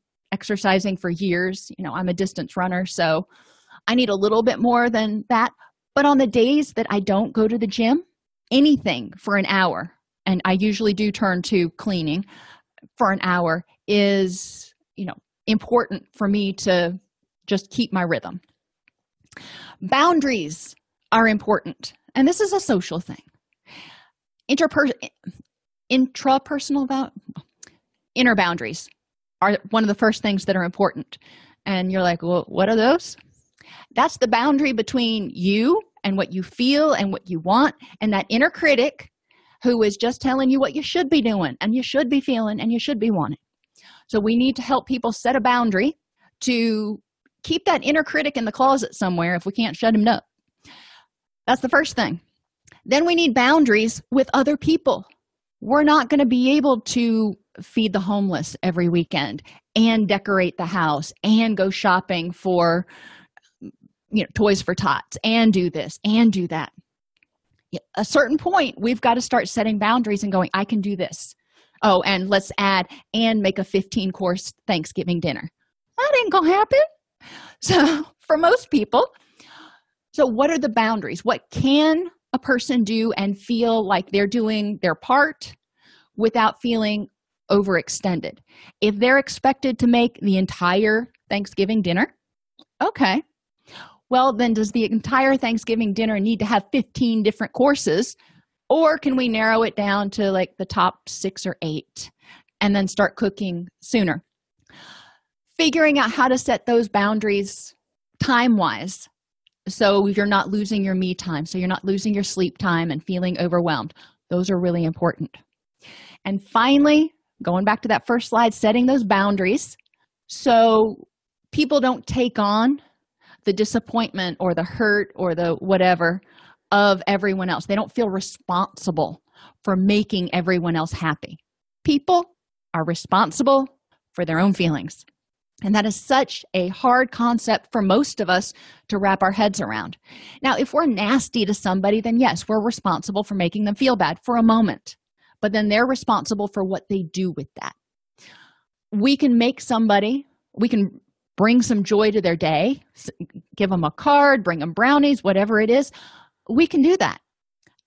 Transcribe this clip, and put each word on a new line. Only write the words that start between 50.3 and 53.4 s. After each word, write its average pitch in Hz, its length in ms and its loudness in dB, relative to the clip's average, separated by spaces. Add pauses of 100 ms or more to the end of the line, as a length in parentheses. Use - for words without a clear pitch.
That's 254 140 0
the 254 80 -2
first 302 260 0
thing. 170 260 -4 (640)
Then 285 200 2
we 349 100 2
need 330 180 2
boundaries 247 680 2 (100)